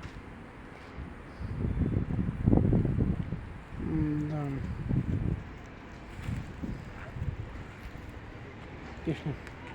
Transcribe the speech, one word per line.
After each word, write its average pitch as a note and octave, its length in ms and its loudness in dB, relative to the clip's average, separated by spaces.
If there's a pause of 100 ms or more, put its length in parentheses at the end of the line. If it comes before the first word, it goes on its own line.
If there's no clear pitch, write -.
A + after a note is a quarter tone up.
(3750)
М-да. D3+ 600 2 (4000)
Пішли. D3+ 280 0 (420)